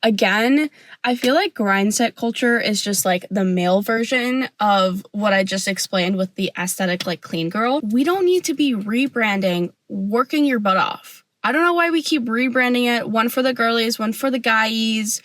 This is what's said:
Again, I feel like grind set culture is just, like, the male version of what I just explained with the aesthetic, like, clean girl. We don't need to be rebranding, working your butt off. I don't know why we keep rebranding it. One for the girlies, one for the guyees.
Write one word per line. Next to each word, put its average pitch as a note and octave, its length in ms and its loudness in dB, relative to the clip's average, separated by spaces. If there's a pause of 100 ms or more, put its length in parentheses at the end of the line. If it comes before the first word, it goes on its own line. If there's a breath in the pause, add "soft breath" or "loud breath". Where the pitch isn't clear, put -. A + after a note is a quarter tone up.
Again, A3+ 680 2 (320 loud breath)
I B3 120 0
feel B3 200 2
like F#4 180 2
grind G3 400 2
set A3+ 220 0
culture A#3 440 0
is G#3+ 220 -2
just, G3+ 240 -2
like, F#3 240 0
the F#3+ 160 -2
male F#3 380 2
version A#3+ 680 -2 (100)
of G3 520 2
what G#3 200 0
I G3 120 4
just F#3+ 240 -4
explained F#3+ 500 -2
with F#3 180 -2
the F#3+ 220 -4
aesthetic, F3+ 480 -4
like, E3+ 160 -4
clean E3 280 -4
girl. A#3 320 0
We A#3 220 0
don't F4+ 220 0
need F4+ 200 2
to D#4+ 100 -4
be C#4 180 2
rebranding, G3+ 1000 -2 (160)
working A#3 560 0
your C4 140 2
butt G3 180 2
off. - 460 -4 (200)
I G#3+ 80 0
don't D4+ 120 2
know F4 100 4
why E4+ 180 2
we E4 100 0
keep D4+ 220 -2
rebranding B3 640 0
it. A#3+ 240 0
One A3+ 200 0
for B3+ 140 -2
the C4 100 2
girlies, A#3 460 0
one G#3+ 140 -2
for C4+ 180 -2
the B3+ 80 -2
guyees. A3 840 0